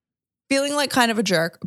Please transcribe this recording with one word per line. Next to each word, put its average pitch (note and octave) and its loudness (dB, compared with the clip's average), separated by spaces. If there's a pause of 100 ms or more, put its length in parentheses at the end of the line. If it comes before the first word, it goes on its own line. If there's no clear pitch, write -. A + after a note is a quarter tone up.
(500)
Feeling C#4 0
like D4 -2
kind A#3 2
of G#3+ -2
a A#3+ -2
jerk, F3 -2